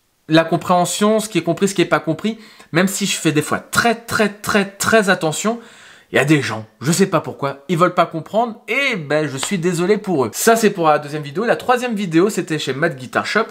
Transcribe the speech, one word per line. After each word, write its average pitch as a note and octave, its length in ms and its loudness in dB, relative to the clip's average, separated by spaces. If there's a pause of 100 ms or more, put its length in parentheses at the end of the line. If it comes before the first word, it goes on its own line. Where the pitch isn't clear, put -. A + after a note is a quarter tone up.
(280)
la D#3+ 160 4
compréhension, F3+ 720 2
ce G#3 100 -4
qui E3+ 100 0
est D#3+ 40 -2
compris, E3 240 0
ce G3 80 0
qui F3 80 2
est E3 40 2
pas D#3+ 120 2
compris, G#3 400 -4 (320)
même F3+ 160 2
si F#3+ 200 -2
je - 100 -2
fais D#3+ 160 0
des D3 100 2
fois G2+ 160 -2
très, - 380 0
très, - 320 -2
très, G3+ 420 -2
très G3+ 400 2
attention, F#3 480 -2 (540)
il - 40 2
y - 20 4
a B2+ 60 4
des D3 180 4
gens, A2 240 -6 (140)
je B2+ 100 -2
sais F3+ 160 4
pas D#3+ 140 0
pourquoi, - 480 -8
ils F3 100 0
veulent F3 160 2
pas E3+ 120 2
comprendre G#3+ 600 -4
et C4 300 -2
ben, D3+ 320 -2
je C3 80 -8
suis F#3 220 -4
désolé F3+ 380 0
pour F3+ 280 0
eux. G#2 80 -4
Ça, - 240 2
c'est A3 140 4
pour E3 180 0
la D3 100 4
deuxième D3 240 -8
vidéo. C#3+ 220 -6
La A3+ 100 2
troisième A#3+ 400 -2
vidéo, F#3+ 360 2
c'était E3 280 -4
chez D3 140 -4
Mad C#3 240 -2
Guitar A#2+ 300 -4
Shop. A3 240 0